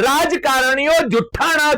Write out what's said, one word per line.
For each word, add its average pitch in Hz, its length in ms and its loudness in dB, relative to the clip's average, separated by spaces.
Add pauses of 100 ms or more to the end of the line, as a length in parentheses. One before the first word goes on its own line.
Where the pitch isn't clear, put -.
રાજકારણીઓ 285 920 0 (140)
જુઠ્ઠાણા 294 680 0